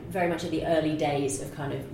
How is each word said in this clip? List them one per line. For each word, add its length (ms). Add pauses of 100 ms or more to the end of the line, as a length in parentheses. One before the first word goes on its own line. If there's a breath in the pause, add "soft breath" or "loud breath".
(100)
very 180
much 160
at 80
the 140
early 300
days 460
of 120
kind 180
of 80 (140)